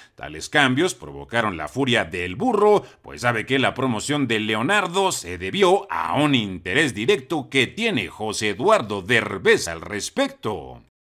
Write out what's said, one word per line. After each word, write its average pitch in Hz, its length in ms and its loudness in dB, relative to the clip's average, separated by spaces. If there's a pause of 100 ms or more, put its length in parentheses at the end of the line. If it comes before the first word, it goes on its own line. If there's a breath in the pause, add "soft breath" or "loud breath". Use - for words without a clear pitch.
(140 loud breath)
Tales 76 340 -12
cambios 147 460 2
provocaron 78 640 -4
la 76 120 -6
furia 120 360 2
del 90 300 -6
burro, 208 480 4 (180 loud breath)
pues - 200 -16
sabe 117 260 0
que 131 100 0
la 110 160 2
promoción 131 540 -2
de 113 140 2
Leonardo 175 680 0
se 90 280 -8
debió 180 520 2
a 82 300 -2
un 147 140 2
interés 104 580 0
directo 131 560 -2
que 131 160 2
tiene 170 440 -2
José 107 400 -4
Eduardo 110 520 2
Derbez 104 680 2
al 82 140 -8
respecto. 95 1000 -6 (180)